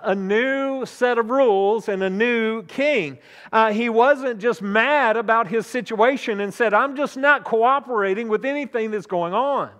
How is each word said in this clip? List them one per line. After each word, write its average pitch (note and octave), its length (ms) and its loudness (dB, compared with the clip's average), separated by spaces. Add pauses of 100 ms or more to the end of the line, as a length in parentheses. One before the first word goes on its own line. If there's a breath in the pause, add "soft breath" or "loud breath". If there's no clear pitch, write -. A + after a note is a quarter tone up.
a F#3 120 0
new C4 720 -2
set B3 320 0
of A3+ 100 0
rules A3 600 2
and F#3+ 160 -2
a F#3+ 60 0
new A3 540 0
king. G#3+ 540 -2 (340 loud breath)
Uh, A3 200 4
he A#3 160 0
wasn't B3 500 2
just A3 240 -2
mad A3+ 540 2
about A3+ 320 0
his G#3+ 180 -4
situation A#3 760 -2
and G3+ 140 -6
said, A3 180 0
"I'm B3+ 220 2
just C4+ 220 -4
not C#4 260 2
cooperating A#3 840 0
with G#3+ 160 -2
anything B3+ 480 -4
that's G#3 140 -6
going F3 280 -2
on." A#3+ 460 -2